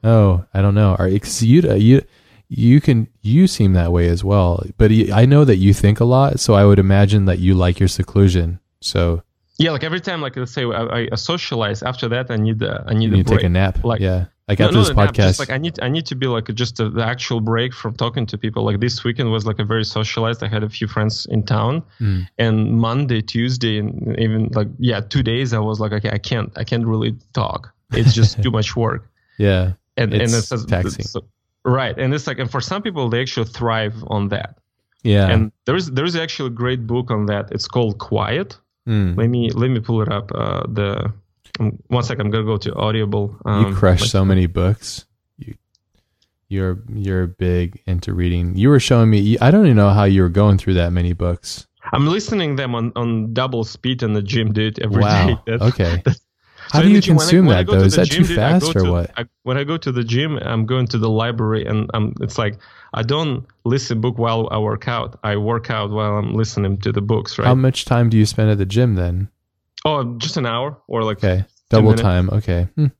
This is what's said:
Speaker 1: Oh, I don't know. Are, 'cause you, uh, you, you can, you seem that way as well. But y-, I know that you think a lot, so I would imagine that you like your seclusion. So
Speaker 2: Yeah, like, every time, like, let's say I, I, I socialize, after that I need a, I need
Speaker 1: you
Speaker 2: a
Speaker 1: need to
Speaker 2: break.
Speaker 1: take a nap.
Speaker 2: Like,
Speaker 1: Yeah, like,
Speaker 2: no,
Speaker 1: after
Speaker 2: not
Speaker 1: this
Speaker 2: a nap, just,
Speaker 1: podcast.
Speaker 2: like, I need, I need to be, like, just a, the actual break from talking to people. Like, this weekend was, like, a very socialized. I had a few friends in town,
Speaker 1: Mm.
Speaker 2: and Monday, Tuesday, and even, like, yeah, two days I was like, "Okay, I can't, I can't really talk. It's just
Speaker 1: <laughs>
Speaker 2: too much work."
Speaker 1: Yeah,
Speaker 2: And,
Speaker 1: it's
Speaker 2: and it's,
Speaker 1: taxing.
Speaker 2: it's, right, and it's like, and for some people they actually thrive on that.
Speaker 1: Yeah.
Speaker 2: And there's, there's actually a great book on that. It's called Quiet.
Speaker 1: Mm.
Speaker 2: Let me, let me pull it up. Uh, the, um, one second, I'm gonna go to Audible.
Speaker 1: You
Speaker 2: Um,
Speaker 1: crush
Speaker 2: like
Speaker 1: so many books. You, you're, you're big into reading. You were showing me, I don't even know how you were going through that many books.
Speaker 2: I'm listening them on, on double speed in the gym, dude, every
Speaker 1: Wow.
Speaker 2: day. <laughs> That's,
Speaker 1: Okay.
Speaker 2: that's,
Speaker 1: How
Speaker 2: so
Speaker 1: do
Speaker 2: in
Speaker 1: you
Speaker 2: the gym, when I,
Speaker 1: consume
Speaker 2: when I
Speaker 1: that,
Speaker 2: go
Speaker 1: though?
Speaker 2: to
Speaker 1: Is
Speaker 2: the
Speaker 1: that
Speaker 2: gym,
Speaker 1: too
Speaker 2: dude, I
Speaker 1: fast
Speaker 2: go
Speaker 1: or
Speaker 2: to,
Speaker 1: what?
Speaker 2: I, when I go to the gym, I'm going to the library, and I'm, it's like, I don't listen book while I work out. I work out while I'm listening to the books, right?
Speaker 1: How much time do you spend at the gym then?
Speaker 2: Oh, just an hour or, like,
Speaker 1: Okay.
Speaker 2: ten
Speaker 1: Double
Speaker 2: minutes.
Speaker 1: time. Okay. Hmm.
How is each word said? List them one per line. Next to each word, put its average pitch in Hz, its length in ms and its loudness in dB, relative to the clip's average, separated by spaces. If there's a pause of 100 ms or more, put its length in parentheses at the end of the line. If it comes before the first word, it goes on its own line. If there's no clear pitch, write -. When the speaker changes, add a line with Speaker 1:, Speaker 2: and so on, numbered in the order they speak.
Speaker 1:
Oh, 104 480 4
I 98 120 0
don't 101 100 4
know. 101 240 4
Are, 90 120 0 (100)
'cause - 240 -4
you, 131 260 6
uh, 107 60 2
you, 117 260 6 (460)
you 120 340 4
can, 113 260 2 (140)
you 135 240 4
seem 98 280 2
that 85 180 2
way 87 180 2
as 87 140 0
well. 95 400 2 (160)
But 110 100 6
y-, 107 240 4
I 113 140 6
know 143 180 6
that 110 120 4
you 98 180 6
think 104 240 2
a 117 60 2
lot, 131 340 2
so 110 160 2
I 101 100 6
would 101 140 8
imagine 98 460 4
that 90 120 2
you 90 160 2
like 90 260 2
your 95 100 4
seclusion. 90 680 2 (220)
So 87 400 -2 (380)
Speaker 2:
Yeah, 160 120 2
like, 143 120 -6
every 165 160 -6
time, 170 220 -8
like, 135 160 -8
let's 123 160 -8
say 139 100 -6
I, 117 200 -4 (180)
I, 113 100 -4
I 110 40 -4
socialize, 113 680 -6
after 127 260 -6
that 123 220 -6
I 113 60 -4
need 107 260 -2
a, 104 240 -6
I 113 80 -4
need 113 140 0
Speaker 1:
you 101 40 0
Speaker 2:
a 98 40 4
Speaker 1:
need 92 100 2
to - 20 -2
Speaker 2:
break. 113 120 4
Speaker 1:
take - 40 -2
a 90 40 2
nap. 92 340 0
Speaker 2:
Like, 117 160 -2
Speaker 1:
Yeah, 92 260 0 (220)
like, 101 120 0
Speaker 2:
no, 107 80 4
Speaker 1:
after 101 100 4
Speaker 2:
not 110 40 6
Speaker 1:
this 101 80 2
Speaker 2:
a - 40 -2
nap, 101 200 2
just, 95 240 2
Speaker 1:
podcast. - 20 -8
Speaker 2:
like, 135 120 -4
I 131 60 -4
need, 165 240 -6
I 123 80 -2
need 160 180 -2
to - 80 -8
be, 127 120 -4
like, 117 280 -4
just 120 240 -6
a, 110 100 0
the 113 140 -2
actual 120 380 -4
break 117 320 -2
from 110 200 -10
talking 117 340 -4
to 104 100 -10
people. 107 260 -6
Like, 104 160 -2
this 123 240 -4
weekend 120 280 -2
was, 110 140 -2
like, 110 140 -4
a 107 60 -2
very 110 180 -2
socialized. 113 600 -4
I 110 40 -6
had 107 160 -4
a 107 60 -6
few - 180 -8
friends 107 420 -4
in 107 140 -2
town, 113 400 -2 (160)
Speaker 1:
Mm. 95 260 -2 (120)
Speaker 2:
and 110 420 0
Monday, 120 420 -2
Tuesday, 117 580 -4
and - 380 -6
even, 110 360 0
like, 107 160 -2 (100)
yeah, 117 220 -2
two 135 220 -2
days 117 300 -2
I 110 60 0
was 107 220 -4
like, 104 100 -4
"Okay, 104 180 -4
I 104 100 -4
can't, 113 360 -6
I - 80 -8
can't 117 220 -4
really 113 300 -2 (180)
talk. - 400 -6 (180)
It's 113 220 4
just 113 280 2
Speaker 1:
<laughs> - 20 0
Speaker 2:
too - 80 0
much - 260 -4
work." - 320 -4 (280)
Speaker 1:
Yeah, 92 360 2 (240)
Speaker 2:
And, 110 160 -2
Speaker 1:
it's 113 200 2
Speaker 2:
and 113 280 -4
it's, - 40 -10
Speaker 1:
taxing. 95 360 -4
Speaker 2:
it's, - 140 -10 (500)
right, 127 320 -2
and 135 160 -2
it's 147 140 -4
like, 131 120 -8
and 123 100 -4
for 127 120 -6
some 196 200 -6
people 160 280 -6
they 117 120 -2
actually 120 260 -4
thrive 110 460 -4 (140)
on 101 220 -2
that. - 280 -8 (460)
Speaker 1:
Yeah. 101 260 4
Speaker 2:
And 107 220 2 (140)
there's, 170 260 -2
there's 160 240 -2
actually 160 320 -6
a 117 160 -8
great 123 240 -4
book 123 240 -4
on 104 160 -2
that. 101 240 -4
It's 101 160 -8
called 110 320 -2
Quiet. 123 580 -4 (300)
Speaker 1:
Mm. 98 300 0
Speaker 2:
Let 117 120 2
me, 120 220 -2
let 120 180 -2
me 123 100 -2
pull 113 220 -2
it 107 100 -2
up. 101 220 -6
Uh, - 340 -6
the, 101 460 -4 (460)
um, 107 180 -4 (100)
one 123 160 -2
second, 120 220 -6
I'm 104 60 -2
gonna 110 140 -2
go 107 120 -2
to - 180 -8
Audible. 107 720 -4
Speaker 1:
You 107 60 -2
Speaker 2:
Um, 104 240 2
Speaker 1:
crush 90 260 2
Speaker 2:
like - 80 -2
Speaker 1:
so 95 160 0
many 92 220 2
books. 90 580 -4 (320)
You, 113 160 -18 (920)
you're, 95 360 -4 (100)
you're 95 340 -2
big 90 580 -2
into 92 280 -2
reading. 87 440 0
You 113 120 4
were 143 100 6
showing 117 300 4
me, 107 300 4
I 123 120 4
don't 202 140 6
even 127 120 6
know 101 140 6
how 101 140 4
you 98 180 6
were 87 60 2
going 98 280 4
through 95 180 0
that 87 160 2
many 87 220 0
books. - 540 -6 (260)
Speaker 2:
I'm 143 140 2
listening 180 480 -2
them 131 200 -4
on, 117 200 -4
on 113 380 -4
double 123 300 -2
speed 123 400 -6
in 110 100 -2
the 104 80 0
gym, 110 320 -2
dude, 107 260 -2
every 104 220 0
Speaker 1:
Wow. 104 260 4
Speaker 2:
day. - 140 0
<laughs> 113 160 -4
That's, - 60 -2
Speaker 1:
Okay. 87 400 0
Speaker 2:
that's, - 160 0 (520)
Speaker 1:
How 147 80 2
Speaker 2:
so - 40 4
Speaker 1:
do 190 60 6
Speaker 2:
in - 60 8
Speaker 1:
you - 20 6
Speaker 2:
the 196 40 6
gym, 165 140 4
when 151 60 4
I, 160 80 -2
Speaker 1:
consume 180 180 6
Speaker 2:
when 110 80 6
I 90 60 2
Speaker 1:
that, 90 60 2
Speaker 2:
go - 60 0
Speaker 1:
though? 95 60 4
Speaker 2:
to 95 60 6
Speaker 1:
Is 95 100 4
Speaker 2:
the 180 60 4
Speaker 1:
that - 80 2
Speaker 2:
gym, 170 140 2
Speaker 1:
too - 60 2
Speaker 2:
dude, 170 100 0
I 127 120 2
Speaker 1:
fast 170 220 2
Speaker 2:
go 104 60 0
Speaker 1:
or 92 40 2
Speaker 2:
to, 90 80 2
Speaker 1:
what? 85 260 -2
Speaker 2:
I, 120 80 -6 (180)
when 127 140 -2
I 143 60 -2
go 156 140 -4
to 143 140 -6
the 123 120 -2
gym, 135 380 -2
I'm 110 260 -2
going 127 200 0
to 120 120 -4
the 113 100 0
library, 110 560 -2
and 107 300 -4
I'm, 107 260 -2
it's - 160 -6
like, 104 200 -4 (360)
I 113 100 -4
don't 143 420 -4 (200)
listen 117 360 -2
book 117 180 -4
while 113 320 -2
I 110 80 -4
work 107 280 -4
out. 117 360 -8
I 104 140 -2
work 110 340 -4
out 104 200 -4
while 104 260 -2
I'm 110 180 -4
listening 101 460 -2
to 107 100 -4
the 104 100 -2
books, 107 380 -4
right? 110 80 -2
Speaker 1:
How 127 80 4
much 131 300 0
time 120 240 2
do 110 80 2
you 107 80 6
spend 107 260 0
at 104 80 0
the 98 80 0
gym 113 280 0
then? 90 340 -2 (560)
Speaker 2:
Oh, 135 320 -4
just 143 200 -8
an 131 80 -4
hour 127 320 -6 (100)
or, 113 160 -4
like, 107 140 -4
Speaker 1:
Okay. 92 200 0
Speaker 2:
ten 95 80 -2 (240)
Speaker 1:
Double 110 220 4
Speaker 2:
minutes. 110 100 2
Speaker 1:
time. 92 320 2
Okay. 90 420 -2
Hmm. 151 120 0 (120)